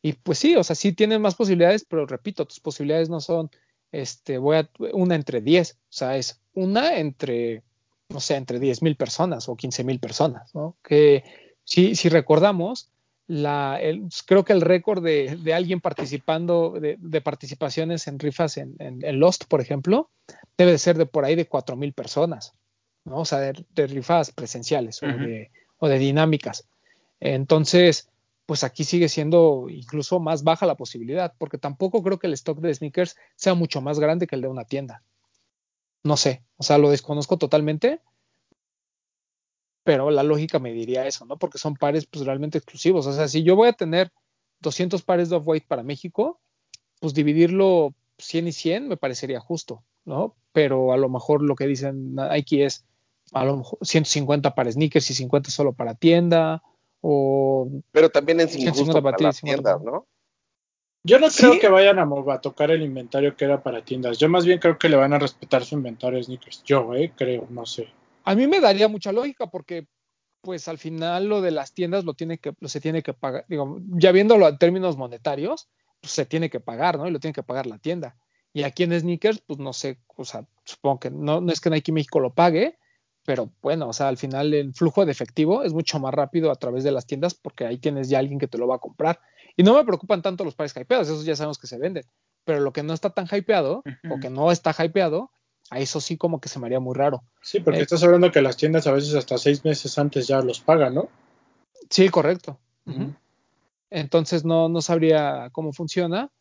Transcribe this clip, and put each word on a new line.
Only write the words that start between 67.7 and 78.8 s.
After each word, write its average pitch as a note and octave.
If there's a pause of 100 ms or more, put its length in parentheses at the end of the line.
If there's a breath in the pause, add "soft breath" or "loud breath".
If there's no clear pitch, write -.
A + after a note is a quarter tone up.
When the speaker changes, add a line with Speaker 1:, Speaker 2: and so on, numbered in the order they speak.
Speaker 1:
A G3
mí C4
me F4+
daría G#3
mucha G#3+
lógica A#3+
porque, E3 (540)
pues, F3
al D#3+
final E3
lo G#3
de F3+
las D3+
tiendas F3+
lo D3+
tiene E3
que, D3
lo D3+
se C#3+
tiene D#3
que C3
pagar, C3
digo, D3+ (140)
ya F3+
viéndolo G3+
en D3
términos F3
monetarios, C#3 (320)
pues, -
se C#3+
tiene D#3+
que B2
pagar, D3
¿no? D#3+
Y -
lo D3+
tiene D#3
que C3+
pagar B2+
la A2
tienda. D#3+ (380)
Y C#3+
aquí C#3+